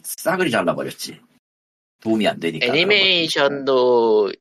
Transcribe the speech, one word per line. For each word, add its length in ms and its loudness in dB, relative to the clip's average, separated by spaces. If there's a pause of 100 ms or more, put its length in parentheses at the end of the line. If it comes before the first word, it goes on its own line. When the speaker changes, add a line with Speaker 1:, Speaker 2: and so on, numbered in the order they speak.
Speaker 1:
싸그리 480 -4
잘라버렸지. 680 -4 (840)
도움이 260 0
안 120 -2
되니까, 280 -4
그런 80 0
것도. 40 2
Speaker 2:
애니메이션도 1600 2